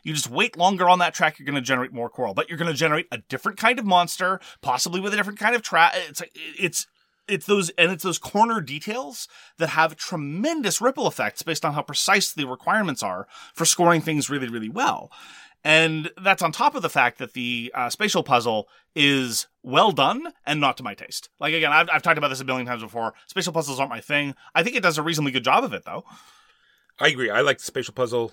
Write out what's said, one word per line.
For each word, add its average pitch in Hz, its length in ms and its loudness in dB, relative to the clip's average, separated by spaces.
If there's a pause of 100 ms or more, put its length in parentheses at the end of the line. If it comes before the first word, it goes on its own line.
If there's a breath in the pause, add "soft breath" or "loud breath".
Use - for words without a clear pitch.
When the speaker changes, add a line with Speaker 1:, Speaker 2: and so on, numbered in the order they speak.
Speaker 1:
you 156 100 -4
just 143 160 -4
wait 185 280 -2
longer 180 320 4
on 180 100 8
that 170 140 0
track, 156 260 0
you're 135 60 -20
gonna 143 160 -2
generate 127 320 -2
more 117 160 -6
coral. 110 240 -4
But 156 160 -4
you're 165 80 -8
gonna 165 160 -2
generate 156 380 0
a 117 80 -8
different - 380 -8
kind 240 220 2
of 226 60 -4
monster, 180 540 2 (220 loud breath)
possibly 165 380 -2
with 202 140 -4
a 214 40 0
different 208 220 -4
kind 220 160 2
of 233 60 -2
tra-, - 300 6 (180)
it's, 143 120 -10 (380)
it's, 180 280 -2 (420)
it's 190 160 -4
those, 196 320 2
and 175 140 0
it's 170 120 -8
those 175 140 -4
corner 226 420 0
details 214 680 -10 (300 loud breath)
that 156 120 -2
have 160 260 2
tremendous 190 840 -2
ripple 254 260 2
effects 113 360 -4
based 160 200 -4
on 151 100 0
how 147 100 -2
precise 190 500 0
the 147 120 -4
requirements 165 580 -2
are 95 240 -6 (260 loud breath)
for 165 120 -2
scoring 170 360 4
things 156 280 -2
really, 135 200 -2
really 113 200 -6
well. 226 420 -2 (520 loud breath)
And 156 460 2 (140)
that's 190 180 2
on 165 120 0
top 285 200 2
of 277 80 -6
the 170 80 -2
fact 123 300 2
that 127 140 -10
the, 120 420 -6
uh, 123 140 -4
spatial 196 340 0
puzzle 117 460 2 (260 soft breath)
is 139 500 2 (160)
well 175 300 4
done 208 400 0 (140)
and 151 160 -2
not 135 160 0
to 127 60 -12
my 104 100 -10
taste. - 440 -14
Like, 151 160 -2
again, 156 200 2
I've, 170 180 6
I've 151 100 4
talked 160 160 4
about 147 120 0
this 131 100 -6
a 135 60 -10
billion 127 200 -2
times 120 160 -6
before. 110 320 -6 (140 soft breath)
Spatial 180 240 -4
puzzles 143 260 -2
aren't 135 140 0
my 117 80 -8
thing. 143 360 -2 (200 loud breath)
I 185 80 4
think 240 140 -4
it 220 60 -2
does 165 140 2
a 151 60 0
reasonably 151 300 0
good 127 100 -2
job 175 220 4
of 156 80 -8
it, 90 120 -8
though. 117 200 -10 (920 soft breath)
Speaker 2:
I 147 120 2
agree. 127 200 0
I 110 120 4
like 139 180 2
the - 60 -12
spatial - 280 -6
puzzle 120 400 -2